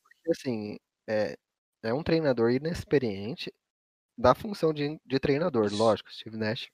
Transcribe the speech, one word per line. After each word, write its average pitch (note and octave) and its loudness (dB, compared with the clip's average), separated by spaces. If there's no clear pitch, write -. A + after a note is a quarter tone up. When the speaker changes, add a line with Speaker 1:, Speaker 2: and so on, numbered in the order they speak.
Speaker 1:
porque, - -6
assim, A2 -4
é, G#2+ -2
é A2+ -2
um D3+ -4
treinador C3+ 2
inexperiente C3 -2
da B2 6
função E3 -2
de, D3 -4
de C3 0
treinador, C#3 2
Speaker 2:
Isso. G#2 -4
Speaker 1:
lógico. A2 2
Steve - -14
Nash, A2 -4